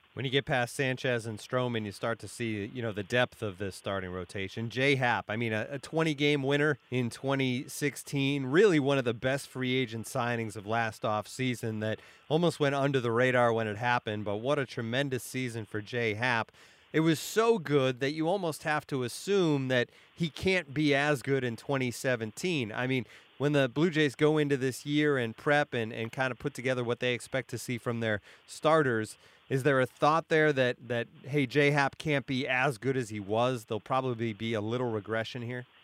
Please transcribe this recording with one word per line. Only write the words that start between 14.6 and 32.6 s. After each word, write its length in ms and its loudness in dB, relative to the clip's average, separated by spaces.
tremendous 560 -2
season 420 -6
for 160 -6
J 340 -2
Happ! 360 0
it 80 2
was 180 4
so 400 2
good 420 0
that 120 0
you 160 -2
almost 360 -2
have 240 -2
to 160 -2
assume 640 0
that 200 4
he 140 -2
can't 460 0
be 200 4
as 280 2
good 220 0
in 120 -2
twenty 340 -2
seventeen. 800 -2
I 140 -2
mean, 200 0
when 140 2
the 160 4
Blue 220 2
Jays 240 2
go 240 4
into 180 2
this 300 -4
year 320 2
and 180 -2
prep 380 2
and, 180 -2
and 200 -6
kind 180 -2
of 80 -8
put 160 -6
together 300 -2
what 160 -2
they 120 0
expect 380 -6
to 80 -6
see 180 -4
from 220 -4
their 220 0
starters, 680 2
is 160 0
there 160 6
a 60 4
thought 420 2
there 240 6
that, 240 2
that, 220 -2
hey, 200 2
J-Hap 520 2
can't 260 -2
be 220 -2
as 320 2